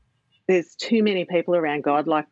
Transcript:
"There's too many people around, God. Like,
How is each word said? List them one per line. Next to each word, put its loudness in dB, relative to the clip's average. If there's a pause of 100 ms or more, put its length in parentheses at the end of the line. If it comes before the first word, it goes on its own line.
(480)
"There's 0
too 0
many 0
people 0
around, -2
God. 0
Like, 0